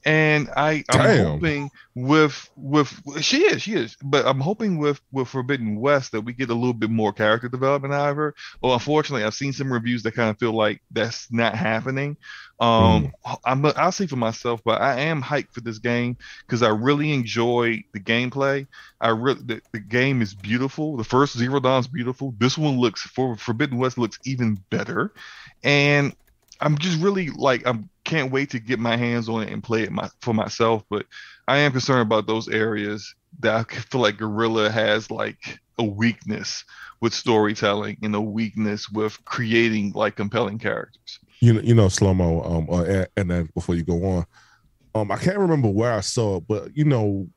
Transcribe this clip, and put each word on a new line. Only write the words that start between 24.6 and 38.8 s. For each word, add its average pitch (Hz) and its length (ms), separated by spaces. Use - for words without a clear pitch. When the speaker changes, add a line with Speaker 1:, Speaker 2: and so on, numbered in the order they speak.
Speaker 1:
better. 107 420
And 143 540
I'm 147 160
just 160 240
really, 190 280
like, 131 360
I'm, 113 240
can't 135 300
wait 139 160
to 127 100
get 113 200
my 117 180
hands 120 320
on 110 140
it 101 60
and 104 140
play 113 200
it 98 100
my, 95 160
for 120 120
myself. 110 560
But 104 160
I 139 120
am 147 120
concerned 127 300
about 110 260
those 110 220
areas 107 640
that 110 160
I 110 180
c-, - 60
feel 123 220
like 104 160
Guerrilla 110 520
has, 110 400
like, 107 280
a 117 80
weakness 107 800
with 117 140
storytelling 104 880
and 104 120
a 104 60
weakness 107 720